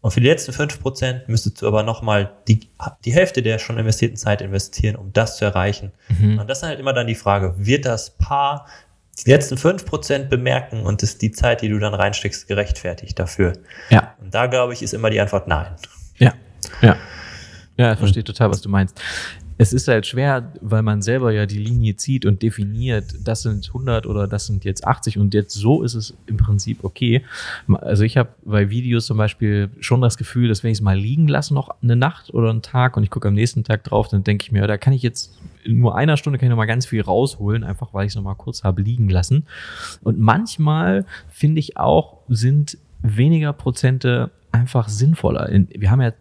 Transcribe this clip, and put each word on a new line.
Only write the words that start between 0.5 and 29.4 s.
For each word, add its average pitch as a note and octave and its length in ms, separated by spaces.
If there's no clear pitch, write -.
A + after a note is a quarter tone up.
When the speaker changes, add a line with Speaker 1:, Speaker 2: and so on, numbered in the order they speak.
Speaker 1:
fünf D3 260
Prozent B2+ 520
müsstest A2 320
du A2 40
aber G#2+ 160
nochmal A2 480
die, A2 220
die A#2+ 80
Hälfte F3+ 260
der A2 180
schon A2+ 200
investierten A2 400
Zeit G#2 240
investieren, G2+ 540
um G2 180
das G2+ 240
zu G#2 80
erreichen. G2 460
Speaker 2:
Mhm. G#2 280
Speaker 1:
Und G#2+ 120
das C3+ 80
ist E3+ 60
halt D3+ 140
immer C3+ 140
dann A#2+ 140
die A2+ 80
Frage, G2+ 420
wird B2+ 300
das A2+ 240
Paar C#3+ 560
die A#2+ 60
letzten C#3 260
fünf F3+ 300
Prozent C#3 420
bemerken B2+ 540
und G2+ 200
ist - 200
die A2 100
Zeit, A#2 300
die G#2+ 80
du G#2 80
dann G#2 160
reinsteckst, G2+ 540
gerechtfertigt G2+ 680
dafür? F#2 360
Speaker 2:
Ja. - 320
Speaker 1:
Und G2 140
da, A#2+ 120
glaub B2 240
ich, A#2 120
ist A2 100
immer A2+ 160
die G#2+ 120
Antwort G2 280
nein. D#2+ 200
Speaker 2:
Ja, B2+ 140
ja. A2+ 160
Ja, A#2+ 140
ich G#2 60
verstehe G#2 240
Speaker 1:
Mhm. - 40
Speaker 2:
total, G#2+ 240
was G2 120
du G2 80
meinst. G2 280
Es A2+ 160
ist - 120
halt A2+ 200
schwer, C3 440
weil A2 200
man G#2 200
selber A#2+ 300
ja G#2 120
die G2+ 140
Linie A2 380
zieht C3+ 280
und G2+ 180
definiert, A2 640
das A2+ 200
sind G#2 320
hundert A#2+ 320
oder G#2 200
das G2+ 200
sind G2+ 180
jetzt G2 220
achtzig - 320
und G2+ 160
jetzt G#2 180
so A#2 300
ist A#2 120
es G#2+ 200
im G#2 120
Prinzip G#2 460
okay. A#2+ 380
Ma-, - 120
also G2+ 240
ich A#2 140
hab A#2+ 280
bei G2+ 260
Videos A#2 360
zum G#2+ 120
Beispiel G#2 500